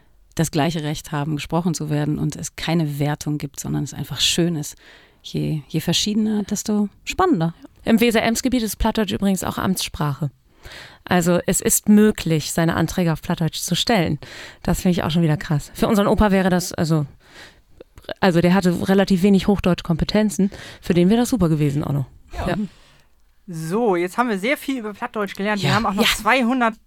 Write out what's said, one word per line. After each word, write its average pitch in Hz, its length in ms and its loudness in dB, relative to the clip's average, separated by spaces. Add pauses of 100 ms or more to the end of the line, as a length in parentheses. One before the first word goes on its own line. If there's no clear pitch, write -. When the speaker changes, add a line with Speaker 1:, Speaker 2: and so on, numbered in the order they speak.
(360)
Speaker 1:
das 160 160 0
gleiche 160 320 -2
Recht 151 300 -8
haben, 147 240 -2
gesprochen 165 360 -2
zu 151 160 -6
werden 147 300 -2
und 151 160 -2
es - 220 -12
keine 156 420 -2
Wertung 147 380 -2
gibt, 147 240 -10
sondern 147 240 -4
es - 80 -12
einfach 143 260 -10
schön 170 380 0
ist. 147 180 -8 (480)
Je, 151 440 -4
je 160 140 -2
verschiedener, 214 640 0
desto 208 460 -2 (160)
spannender. 196 480 0 (320)
Speaker 2:
Im 226 160 4
Weser-Ems-Gebiet 233 640 2
ist 214 140 -6
Plattdeutsch 214 340 -2
übrigens 196 320 0
auch - 160 -6
Amtssprache. 147 720 -4 (760)
Also 180 400 2
es - 160 0
ist - 280 0
möglich, 208 600 4
seine 170 240 0
Anträge 165 380 0
auf - 80 -6
Plattdeutsch 165 380 -4
zu - 160 -2
stellen. 165 420 0 (460)
Das - 180 0
finde 185 120 2
ich 170 100 -2
auch 175 80 -2
schon 170 100 2
wieder 151 160 2
krass. 151 380 -4
Für - 120 0
unseren 202 200 2
Opa 214 240 4
wäre 190 180 4
das, 180 240 0
also, 156 320 0 (1120)
also 170 220 4
der 175 120 6
hatte 180 360 2
relativ 190 340 4
wenig 196 240 4
Hochdeutsch-Kompetenzen, 190 1040 0 (300)
für - 120 -2
den 175 160 6
wäre 233 120 4
das 240 80 0
super 180 200 2
gewesen, 147 340 0
Onno. 143 220 -2 (280)
Speaker 3:
Ja. 180 160 -4
Speaker 2:
Ja. 175 60 0 (920)
Speaker 4:
So, 180 480 -2
jetzt 175 220 -2
haben 247 120 0
wir 208 100 0
sehr 240 180 0
viel 269 220 -6
über 208 140 -10
Plattdeutsch 208 420 -6
gelernt. 214 260 -2
Wir 143 80 0
Speaker 1:
Ja. 190 60 2
Speaker 4:
haben 220 100 0
auch 208 80 -2
noch 196 100 2
Speaker 2:
Ja. - 120 2
Speaker 4:
zweihundert 240 600 2 (100)